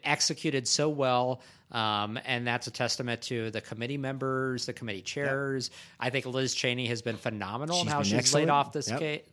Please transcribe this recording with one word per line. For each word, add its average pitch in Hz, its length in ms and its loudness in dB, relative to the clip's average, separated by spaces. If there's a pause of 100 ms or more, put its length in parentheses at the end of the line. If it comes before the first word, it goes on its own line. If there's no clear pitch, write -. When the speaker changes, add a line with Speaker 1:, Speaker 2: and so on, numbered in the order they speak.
Speaker 1:
executed 143 640 0
so 151 220 2
well. 127 520 2 (300)
Um, 107 540 0
and 120 200 0
that's 120 220 0
a 113 40 -8
testament 120 520 -2
to 113 260 -2
the 110 100 -4
committee 120 380 -6
members, 131 720 -2
the 127 60 -4
committee 107 260 -6
Speaker 2:
Yep. 92 60 -14
Speaker 1:
chairs. 135 640 -2 (280)
I 127 120 0
think 131 160 0
Liz 127 260 0
Cheney 123 340 2
has 117 140 -2
been 110 160 -2
phenomenal 117 600 -2
in 175 60 2
Speaker 2:
She's 151 60 0
Speaker 1:
how 147 80 2
Speaker 2:
been 101 60 2
Speaker 1:
she's 101 80 2
laid 113 60 4
Speaker 2:
excellent. 151 320 6
Speaker 1:
off 143 200 4
this 143 180 -4
Speaker 2:
Yep. 127 100 -2
Speaker 1:
ca-, 151 340 -4